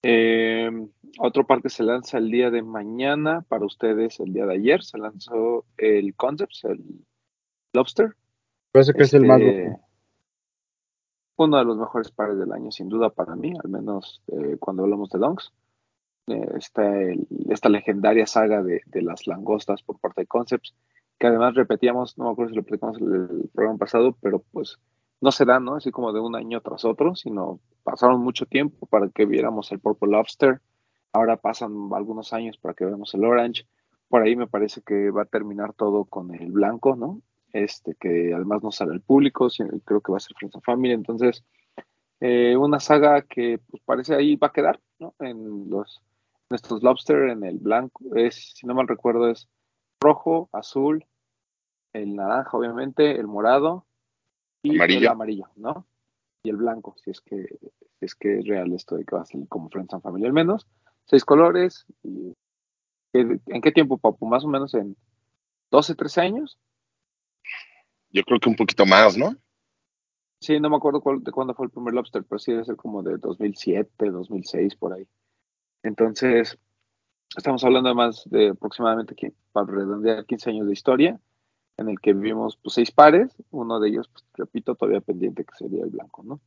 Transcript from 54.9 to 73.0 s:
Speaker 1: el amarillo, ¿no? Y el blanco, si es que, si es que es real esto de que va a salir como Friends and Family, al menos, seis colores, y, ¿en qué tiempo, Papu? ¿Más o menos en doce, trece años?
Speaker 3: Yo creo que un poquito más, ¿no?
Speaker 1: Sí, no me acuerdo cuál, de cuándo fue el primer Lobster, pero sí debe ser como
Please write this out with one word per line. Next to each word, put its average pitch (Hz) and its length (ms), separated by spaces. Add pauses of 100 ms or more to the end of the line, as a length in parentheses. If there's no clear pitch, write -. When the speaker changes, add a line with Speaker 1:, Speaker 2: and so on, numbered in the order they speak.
Speaker 1:
el 117 80
amarillo, 107 380 (100)
¿no? 147 320 (560)
Y 110 80
el 104 40
blanco, 113 480
si 95 60
es 95 100
que, 98 280 (520)
si 95 60
es - 100
que 101 240
es 101 80
real 90 260
esto 90 220
de 82 80
que - 120
va 85 80
a - 20
salir 71 240
como 82 200
Friends 92 240
and 87 100
Family, 95 220
al 127 80
menos, 170 340 (380)
seis 135 200
colores, 175 600 (180)
y, - 300 (760)
¿en 120 500
qué 151 100
tiempo, 139 260
Papu? 113 300
¿Más 131 180
o - 20
menos 139 280
en 101 200 (760)
doce, 151 240
trece 160 260
años? 226 380 (1500)
Speaker 3:
Yo - 120
creo 120 160
que 120 100
un 107 60
poquito 98 300
más, 98 320
¿no? 190 180 (1040)
Speaker 1:
Sí, 151 200
no 151 100
me 151 60
acuerdo 147 260
cuál, 139 220
de - 80
cuándo 127 240
fue 131 100
el 120 60
primer 120 220
Lobster, 120 300
pero 104 160
sí - 120
debe 113 140
ser 123 100
como 107 260